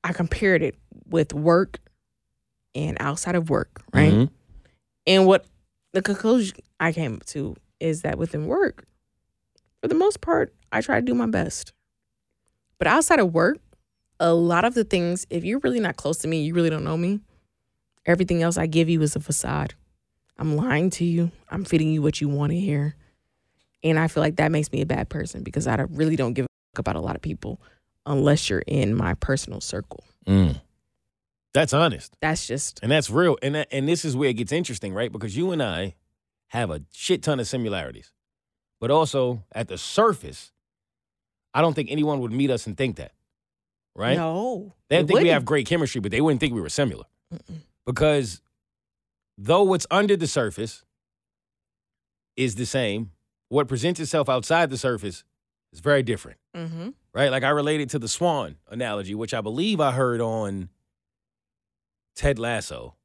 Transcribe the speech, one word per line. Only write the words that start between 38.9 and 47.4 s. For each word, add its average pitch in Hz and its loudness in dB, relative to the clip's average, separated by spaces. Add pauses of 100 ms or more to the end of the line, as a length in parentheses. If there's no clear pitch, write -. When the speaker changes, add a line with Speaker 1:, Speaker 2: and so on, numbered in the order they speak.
Speaker 2:
also, 131 2
at 110 -6
the 90 -10
surface, - -2 (1040)
I 131 2
don't 165 4
think 127 -4
anyone 147 -2
would 117 -4
meet 135 0
us 117 -2
and - -8
think 131 -2
that, - -14 (840)
right? 123 -2
Speaker 1:
No, 190 -4 (140)
Speaker 2:
They'd 151 2
Speaker 1:
they 180 6
Speaker 2:
think 151 0
we 185 6
Speaker 1:
wouldn't. 170 6
Speaker 2:
have 135 0
great 120 0
chemistry, 156 -2
but 101 -4
they 113 0
wouldn't 147 2
think 120 0
we 110 -4
were 82 -6
similar. 131 -2 (280)
Speaker 1:
Mm-mm. 160 -14 (260)